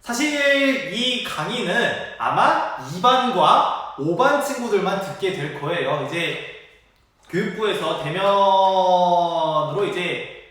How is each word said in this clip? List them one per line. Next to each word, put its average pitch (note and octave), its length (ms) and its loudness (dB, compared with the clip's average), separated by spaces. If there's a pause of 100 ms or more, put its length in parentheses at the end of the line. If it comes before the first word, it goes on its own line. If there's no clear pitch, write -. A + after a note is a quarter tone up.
사실 C#4 920 0
이 A#3+ 300 -2
강의는 G3 920 -2
아마 - 580 0 (120)
이 E3+ 140 -8
반과 A3+ 960 2
오 D#3 180 -2
반 C#4+ 260 4
친구들만 G3+ 580 -2
듣게 F#3 320 -4
될 D3 280 -6
거예요. D3 460 -2
이제 D#3+ 320 -4 (880)
교육부에서 F#3+ 760 -2
대면으로 F#3 1900 2
이제 - 600 -6